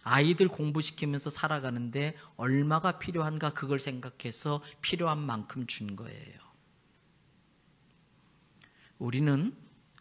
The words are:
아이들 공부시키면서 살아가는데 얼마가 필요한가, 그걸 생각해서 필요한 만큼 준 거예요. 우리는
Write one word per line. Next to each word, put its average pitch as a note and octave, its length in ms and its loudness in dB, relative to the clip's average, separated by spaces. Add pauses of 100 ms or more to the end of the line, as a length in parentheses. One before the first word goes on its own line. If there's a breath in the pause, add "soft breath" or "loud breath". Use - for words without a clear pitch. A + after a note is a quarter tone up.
아이들 D#3 460 6
공부시키면서 D3 800 -2
살아가는데 C#3 880 -2 (180 loud breath)
얼마가 D3+ 640 2
필요한가, D#3 540 -2
그걸 C#3 260 -2
생각해서 C3 840 -4 (200 loud breath)
필요한 E3 380 0
만큼 A#2+ 460 -4
준 G#2 300 -6
거예요. - 440 -14 (2500 soft breath)
우리는 C#3 560 2 (460 loud breath)